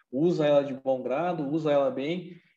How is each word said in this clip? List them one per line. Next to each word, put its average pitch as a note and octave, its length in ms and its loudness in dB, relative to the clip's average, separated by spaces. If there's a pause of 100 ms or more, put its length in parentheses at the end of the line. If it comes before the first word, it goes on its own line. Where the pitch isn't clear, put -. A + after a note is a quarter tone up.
(100)
usa D#3 360 2
ela C#3+ 160 4
de C3+ 120 -4
bom C3 280 -2
grado, D3+ 460 -2
usa D3+ 240 0
ela C#3 180 2
bem D3+ 500 -6 (160)